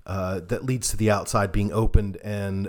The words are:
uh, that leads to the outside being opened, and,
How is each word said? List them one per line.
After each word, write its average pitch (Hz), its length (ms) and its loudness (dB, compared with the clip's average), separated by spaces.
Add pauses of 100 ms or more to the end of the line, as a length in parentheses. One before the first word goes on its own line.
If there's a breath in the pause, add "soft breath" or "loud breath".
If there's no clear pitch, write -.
uh, 95 440 -4
that 123 160 -4
leads 127 260 -2
to - 60 -2
the 107 140 2
outside 101 400 0
being 104 220 0
opened, 104 500 4
and, 98 460 -4